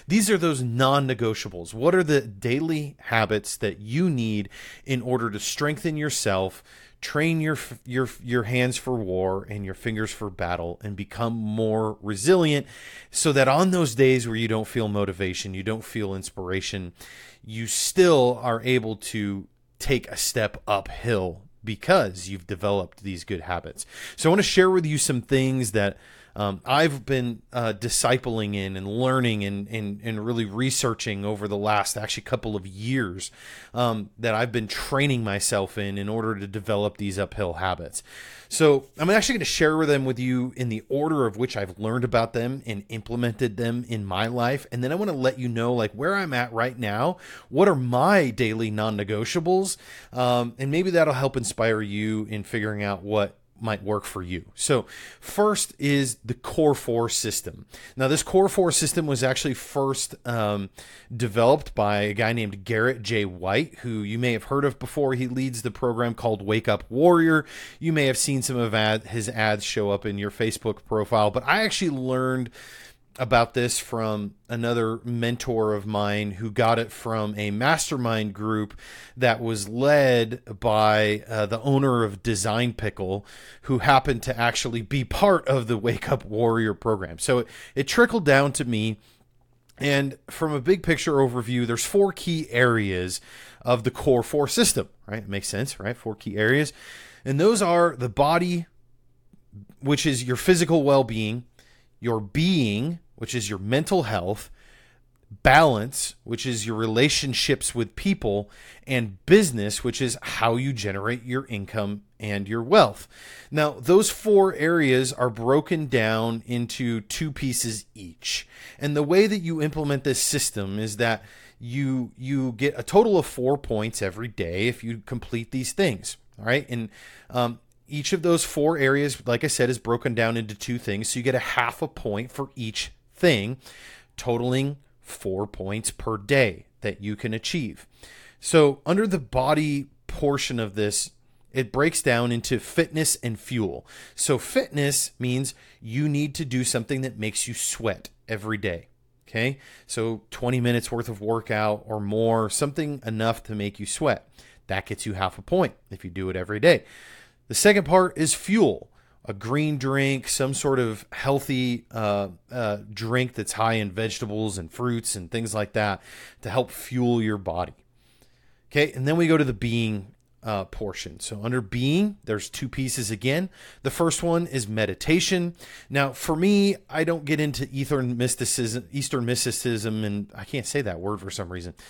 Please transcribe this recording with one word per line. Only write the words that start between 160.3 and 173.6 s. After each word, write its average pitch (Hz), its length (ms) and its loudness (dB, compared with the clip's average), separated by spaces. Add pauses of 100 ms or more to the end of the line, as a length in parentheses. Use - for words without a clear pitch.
sort 135 240 2
of 113 340 -2
healthy, 127 800 -2
uh, 101 380 -2 (220)
uh, 110 280 -2 (140)
drink 117 420 -2
that's 107 180 -6
high 113 220 0
in 107 160 0
vegetables 107 640 -4
and 82 160 -10
fruits 120 440 -2
and 87 140 -10
things 113 240 -4
like 104 200 -4
that 104 260 0 (420)
to - 80 -10
help 123 200 0
fuel 120 500 0
your 107 160 0
body. 87 380 -4 (960)
Okay, 147 220 2
and 131 140 -6
then 156 100 2
we 170 100 4
go 160 100 6
to 151 80 4
the 127 80 0
being, 110 640 -2 (280)
uh, 104 220 -4
portion. - 560 -10
So 104 220 -10
under 123 180 -2
being, 143 640 0
there's 104 240 -4
two - 200 -8
pieces 127 420 -4
again. 135 400 -2 (320)